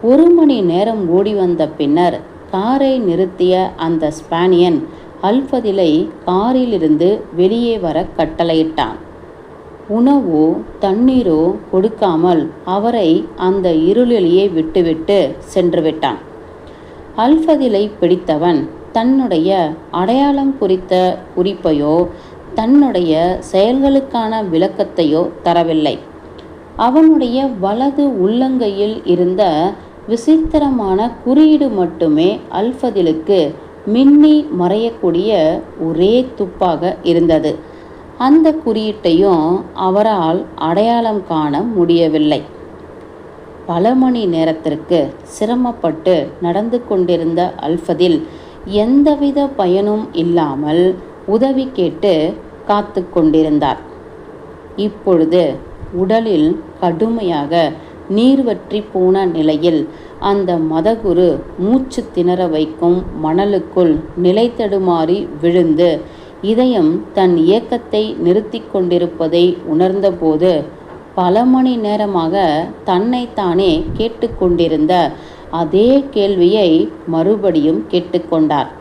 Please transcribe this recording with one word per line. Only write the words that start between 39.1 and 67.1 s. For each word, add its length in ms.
அவரால் 640
அடையாளம் 760
காண 340
முடியவில்லை. 800
பல 280
மணி 320
நேரத்திற்கு 720
சிரமப்பட்டு 920
நடந்து 460
கொண்டிருந்த 760
அல்பதில் 580
எந்தவித 840
பயனும் 560
இல்லாமல் 720
உதவி 460
கேட்டு 400
காத்து 440
கொண்டிருந்தார். 680
இப்பொழுது 680
உடலில் 580
கடுமையாக 720
நீர் 340
வற்றி 380
போன 340
நிலையில் 640
அந்த 360
மதகுரு 720
மூச்சு 420
திணற 340
வைக்கும் 520
மணலுக்குள் 720
நிலை 420
தடுமாறி 600
விழுந்து 480
இதயம் 500